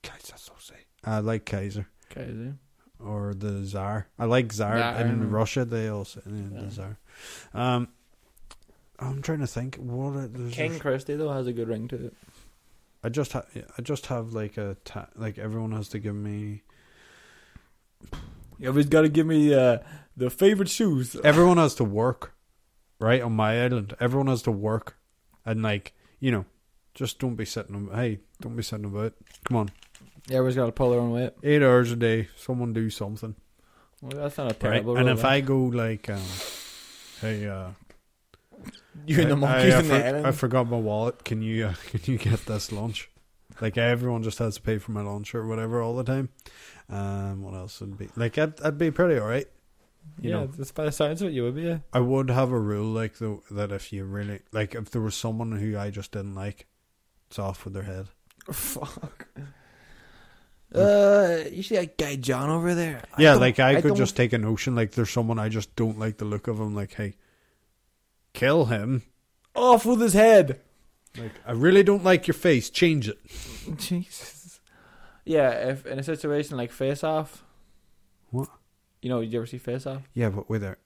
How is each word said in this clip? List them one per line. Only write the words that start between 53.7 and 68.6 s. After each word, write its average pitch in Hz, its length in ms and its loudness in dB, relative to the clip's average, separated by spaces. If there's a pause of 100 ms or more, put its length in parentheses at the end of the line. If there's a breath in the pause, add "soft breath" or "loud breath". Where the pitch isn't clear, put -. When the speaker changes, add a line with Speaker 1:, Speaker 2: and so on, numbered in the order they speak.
Speaker 1:
if - 200 -10
you 98 120 -8
really, 101 360 -8 (120)
like, 107 220 -4
if 110 160 -10
there 117 120 -4
was 110 120 -4
someone 113 380 -4
who 104 260 -4
I 101 120 -6
just 101 220 -12
didn't 101 220 -10
like, 101 320 -10 (600)
it's - 100 -12
off 95 260 -8
with 98 100 -12
their 98 100 -8
head. 95 220 -10 (440)
Speaker 2:
Fuck. - 800 -10 (1400 soft breath)
Speaker 1:
Like 185 120 6
Speaker 2:
Uh, 202 680 6
you 185 100 -8
see - 140 -2
that 175 220 -2
guy 143 180 -2
John 131 320 -2
over 170 260 0
there? 165 280 -4 (140)
I 147 60 8
Speaker 1:
Yeah, 156 100 12
Speaker 2:
don't, 123 80 8
Speaker 1:
like, 127 200 4
I 131 160 8
Speaker 2:
I 170 60 4
Speaker 1:
could 151 60 4
Speaker 2:
don't 135 100 4
Speaker 1:
just - 180 0
take 123 160 2
a 131 60 2
notion, 110 360 -2
like, 113 180 0
there's 113 180 0
someone 113 280 -2
I 110 120 -2
just 110 260 -6
don't 113 220 -2
like 110 200 -4
the 107 60 -6
look 104 240 -4
of 107 120 -4
him, 107 140 -4
like, 101 200 -6
"Hey, 101 220 -8 (1160)
kill 139 340 4